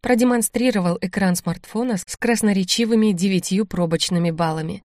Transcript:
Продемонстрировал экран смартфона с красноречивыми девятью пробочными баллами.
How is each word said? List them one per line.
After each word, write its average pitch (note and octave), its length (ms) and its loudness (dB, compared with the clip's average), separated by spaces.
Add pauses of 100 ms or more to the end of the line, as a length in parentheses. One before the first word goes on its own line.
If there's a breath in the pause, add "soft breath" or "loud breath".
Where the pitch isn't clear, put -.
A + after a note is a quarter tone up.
Продемонстрировал A#3 1000 0
экран F#3 340 0
смартфона G#3+ 640 -4
с - 180 -10
красноречивыми A3 960 2
девятью F#3+ 540 0
пробочными E3+ 680 0
баллами. D#3+ 500 -4 (120)